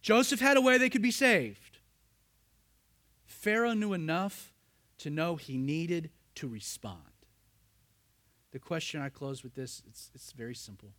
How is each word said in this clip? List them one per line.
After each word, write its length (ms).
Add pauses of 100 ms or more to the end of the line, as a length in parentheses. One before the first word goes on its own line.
Joseph 380
had 180
a 40
way 160
they 120
could 120
be 100
saved. 680 (1500)
Pharaoh 480
knew 200
enough 600 (440)
to 120
know 260
he 220
needed 520 (260)
to 140
respond. 500 (1500)
The 80
question 420
I 60
close 340
with 140
this, 320
it's, 260
it's 200
very 200
simple. 460